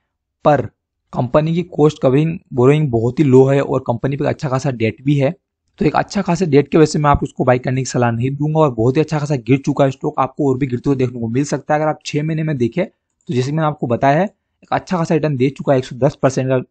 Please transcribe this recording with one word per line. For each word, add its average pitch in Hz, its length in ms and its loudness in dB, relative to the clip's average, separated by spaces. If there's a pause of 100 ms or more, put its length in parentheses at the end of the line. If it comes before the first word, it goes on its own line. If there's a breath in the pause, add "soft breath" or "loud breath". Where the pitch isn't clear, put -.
(460)
पर 135 240 2 (440)
कंपनी 151 420 0
की 180 60 0 (100)
कॉस्ट 147 300 0
कवरिंग 156 360 0 (160)
बोरोइंग 139 380 4
बहुत 117 280 0
ही 170 40 4
लो 131 220 6
है 139 160 2
और 135 260 -4
कंपनी 139 300 -4
पे 147 100 -4
अच्छा 131 220 -4
खासा 131 240 -2
डेट 110 300 -2
भी 143 120 2
है। 139 180 0 (460)
तो 208 60 0
एक 233 100 2
अच्छा - 260 -2
खासा 175 240 0
डेट 143 220 4
की - 100 0
वजह 160 80 8
से 156 140 -2
मैं 147 100 2
आपको 143 160 2
उसको - 180 -6
बाय 127 160 4
करने 131 220 -2
की 127 40 -4
सलाह 120 260 0
नहीं 117 200 -2
दूंगा 151 280 -2
और 151 140 2
बहुत 120 240 0
ही 156 40 2
अच्छा 156 180 -2
खासा 147 180 -2
गिर 123 220 2
चुका 143 260 0
है 135 60 0
स्टॉक, - 280 -6
आपको 135 300 -2
और 131 80 0
भी 135 100 -2
गिरते 123 220 -4
हुए 139 80 2
देखने 123 220 -4
को 117 100 -4
मिल 127 160 -2
सकता 147 280 -4
है। 151 60 0
अगर 156 100 0
आप 151 160 -6
छह 147 180 -4
महीने 156 200 -4
में 156 140 -4
देखें 120 280 -2
तो - 480 -14
जैसे 127 180 -2
मैंने 160 160 -2
आपको 147 200 -4
बताया 135 320 0
है, 190 60 0
एक - 460 -18
अच्छा - 260 -2
खासा 165 180 0
रिटर्न 147 220 0
दे 127 120 2
चुका 139 240 -2
है 135 60 2
एक 127 60 -4
सौ - 120 -14
दस 135 240 0
परसेंट 131 280 0
का, 127 220 0